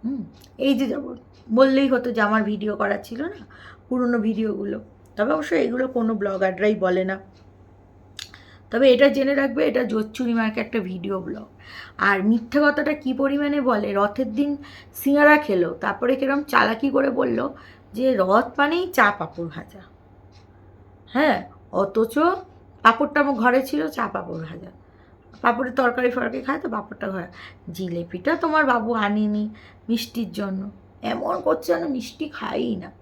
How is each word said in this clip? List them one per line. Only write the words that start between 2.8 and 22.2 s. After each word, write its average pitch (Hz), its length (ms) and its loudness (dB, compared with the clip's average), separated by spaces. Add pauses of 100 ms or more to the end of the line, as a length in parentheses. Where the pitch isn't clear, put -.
ছিল 226 260 -10
না, 370 240 -10 (420)
পুরনো 247 300 0
ভিডিওগুলো, 214 640 -2 (360)
তবে 226 160 0
অবশ্য 311 220 -2
এগুলো 254 340 0
কোনো 226 260 0
ব্লগাররাই 196 600 0
বলে 185 300 2
না। 190 140 -4 (1500)
তবে 254 240 6
এটা 277 140 6
জেনে 269 260 0
রাখবে, 277 340 0
এটা 254 160 0
জোচ্চুরি 220 500 -4
মার্কে 220 260 0
একটা 226 200 -4
ভিডিও 185 400 -6
ব্লগ। 214 260 -10 (520)
আর 190 240 2
মিথ্যে 226 400 2
কথাটা 294 300 2
কী 262 220 -2
পরিমাণে 285 460 0
বলে, 208 320 0
রথের 208 420 0
দিন 285 220 0 (380)
সিঙ্গারা 294 420 6
খেলো, 180 440 0
তারপরে 247 360 0
কিরম 277 260 0
চালাকি 233 480 2
করে 277 200 2
বলল 240 380 0 (440)
যে 254 260 2
রথ 190 400 2
মানেই 330 340 0
চা 214 260 4
পাঁপড় 165 300 -8
ভাজা। - 320 -16 (1300)
হ্যাঁ, 254 360 0 (240)
অথচ 220 460 0 (640)